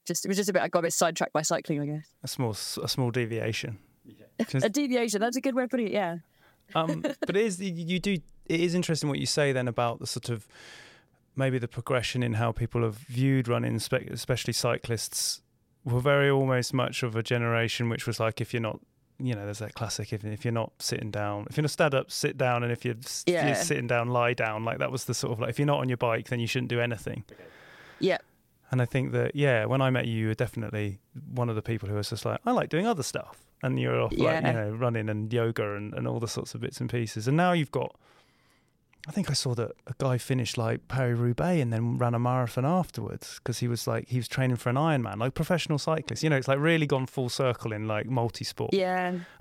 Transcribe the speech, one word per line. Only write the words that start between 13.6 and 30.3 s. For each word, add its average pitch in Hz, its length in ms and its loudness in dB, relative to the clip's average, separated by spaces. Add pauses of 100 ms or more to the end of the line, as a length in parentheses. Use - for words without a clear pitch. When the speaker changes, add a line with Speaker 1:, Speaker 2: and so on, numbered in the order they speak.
Speaker 2:
spe-, - 320 -2
especially 120 420 -2
cyclists. - 880 -2 (440)
We're 123 160 2
very 143 280 4
almost 131 440 2
much 127 300 0
of 110 120 -2
a 113 80 0
generation 117 640 2
which 113 180 -2
was 117 140 -4
like, 113 220 0
if - 120 -6
you're 120 80 -2
not, 110 200 -4 (360)
you 127 160 -2
know, 101 120 -6
there's 104 140 -8
that 107 160 -8
classic, - 360 -6
if, 107 140 -6
if 104 180 -6
you're 120 80 0
not 113 280 -2
sitting - 300 -4
down, 104 400 -4
if 117 60 -8
you're 151 80 0
not 147 80 0
stand 151 240 4
up, - 160 0
sit - 260 -2
down, 123 260 2
and 120 80 0
if 117 120 -4
you're 120 120 -2
s-, - 300 -10
Speaker 1:
Yeah. 170 200 2
Speaker 2:
you're 120 100 2
sitting 131 320 0
down, 120 220 2
lie 120 240 2
down. 110 320 -2
Like, 117 140 -2
that 135 120 0
was 127 140 -6
the 123 80 -2
sort 123 180 -2
of, 110 80 -4
like, 123 120 -2
if - 60 -4
you're 143 80 2
not 143 140 4
on 131 80 0
your 123 100 0
bike, 113 300 0
then 120 140 -2
you 113 60 0
shouldn't 123 220 -2
do 120 120 0
anything. 120 420 -4 (760)
Speaker 1:
Yeah. 180 180 2 (540)
Speaker 2:
And 127 100 4
I 120 40 4
think 131 260 0
that, 120 240 0
yeah, 131 300 4
when 131 160 2
I 131 80 4
met 127 180 2
you, 113 100 0
you 110 100 2
were 110 60 2